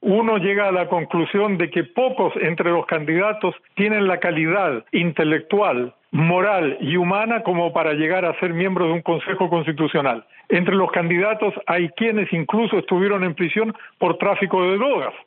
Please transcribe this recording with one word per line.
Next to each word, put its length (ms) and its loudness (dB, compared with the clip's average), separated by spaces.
uno 380 2
llega 300 0
a 40 2
la 160 0
conclusión 720 0
de 100 0
que 140 -2
pocos 580 0
entre 300 0
los 160 0
candidatos 680 -2
tienen 320 2
la 140 0
calidad 720 0
intelectual, 1040 0
moral 680 2
y 160 -2
humana 460 0
como 300 0
para 200 0
llegar 320 0
a 140 -2
ser 160 -2
miembros 340 0
de 60 0
un 80 -4
Consejo 480 -2
Constitucional. 720 0
Entre 260 2
los 180 2
candidatos 600 0
hay 240 0
quienes 420 -2
incluso 460 0
estuvieron 460 0
en 100 -2
prisión 400 -2
por 180 0
tráfico 460 0
de 160 2
drogas. 340 0